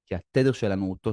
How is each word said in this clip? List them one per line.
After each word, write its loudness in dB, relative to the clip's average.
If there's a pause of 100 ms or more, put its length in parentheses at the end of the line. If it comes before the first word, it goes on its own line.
כי -8
התדר 0
שלנו -2
הוא -4
אותו -6